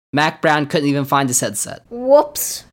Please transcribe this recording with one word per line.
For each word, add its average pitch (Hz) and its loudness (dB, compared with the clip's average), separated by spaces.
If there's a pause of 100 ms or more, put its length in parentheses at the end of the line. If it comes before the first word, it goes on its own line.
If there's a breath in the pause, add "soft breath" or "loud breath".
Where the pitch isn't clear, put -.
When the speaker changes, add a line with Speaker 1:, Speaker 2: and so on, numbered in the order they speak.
(120)
Speaker 1:
Mac 156 0
Brown 151 2
couldn't 143 0
even 139 0
find 139 0
his 120 -2
headset. - -6
Speaker 2:
Whoops. 262 0